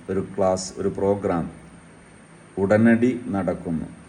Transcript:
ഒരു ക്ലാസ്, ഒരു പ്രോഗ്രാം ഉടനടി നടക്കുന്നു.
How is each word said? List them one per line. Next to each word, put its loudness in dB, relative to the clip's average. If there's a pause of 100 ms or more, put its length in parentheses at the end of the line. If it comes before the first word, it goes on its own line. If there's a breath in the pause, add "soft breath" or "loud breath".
ഒരു -2
ക്ലാസ്, 0 (100)
ഒരു -2
പ്രോഗ്രാം 0 (1120)
ഉടനടി 4 (200)
നടക്കുന്നു. -4 (220)